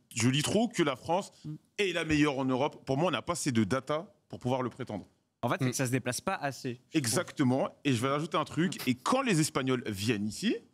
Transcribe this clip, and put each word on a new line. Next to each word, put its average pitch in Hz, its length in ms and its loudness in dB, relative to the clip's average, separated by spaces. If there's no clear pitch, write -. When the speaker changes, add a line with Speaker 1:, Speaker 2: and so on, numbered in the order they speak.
Speaker 1:
je 113 140 2
lis 139 140 2
trop 208 260 2
que 180 140 0
la 139 140 0
France 175 360 -4
Speaker 2:
Mhm. 151 140 -12
Speaker 1:
est 196 140 0
la 170 120 -2
meilleure 147 340 4
en 135 60 0
Europe. 131 420 0
Pour 135 100 0
moi, 165 120 2
on - 20 -2
n'a 117 120 0
pas 175 120 -2
assez 151 180 -2
de 113 120 4
data 135 480 -2
pour 104 100 -12
pouvoir 127 240 0
le 120 80 -2
prétendre. 110 360 -10
Speaker 2:
En 120 60 0
fait, 143 120 0
c'est 135 60 2
Speaker 3:
Mm. 123 40 2
Speaker 2:
que 117 60 -4
ça 135 100 0
se 120 60 -4
déplace 123 280 -2
pas 196 140 -2
assez, 139 360 -6
je 117 40 -6
trouve. - 140 -20
Speaker 1:
Exactement. 135 680 0
Et 143 80 4
je 113 100 0
vais 135 60 2
rajouter 151 280 -2
un 156 80 0
truc. - 440 -4
Et 127 80 2
quand 254 260 0
les 220 160 2
Espagnols 131 480 0
viennent 104 400 -2
ici, 214 300 -2